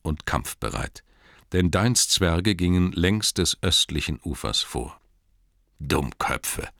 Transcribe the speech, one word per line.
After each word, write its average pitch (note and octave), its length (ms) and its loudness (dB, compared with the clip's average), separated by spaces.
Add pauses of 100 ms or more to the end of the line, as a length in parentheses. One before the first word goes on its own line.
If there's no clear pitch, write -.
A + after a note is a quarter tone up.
und D#2 240 -4
kampfbereit, - 800 -6 (480)
denn F2+ 180 4
Dains A2 380 2
Zwerge F2+ 480 2
gingen F2+ 360 4
längs G2 420 2
des - 280 0
östlichen D#2+ 640 0
Ufers - 380 -4
vor. - 380 -8 (800)
"Dummköpfe", - 880 -2 (120)